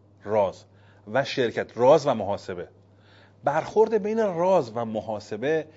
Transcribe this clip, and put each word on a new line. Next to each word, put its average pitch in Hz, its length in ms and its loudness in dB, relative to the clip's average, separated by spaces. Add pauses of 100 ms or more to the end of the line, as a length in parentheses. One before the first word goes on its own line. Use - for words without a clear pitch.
(240)
راز 101 400 -2 (500)
و 135 100 0
شرکت، 113 540 -4
راز 156 300 6
و 135 60 2
محاسبه، 95 540 -6 (760)
برخورد 208 600 2
بین 220 140 -4
راز 180 580 2
و 117 100 -4
محاسبه 110 800 -4 (120)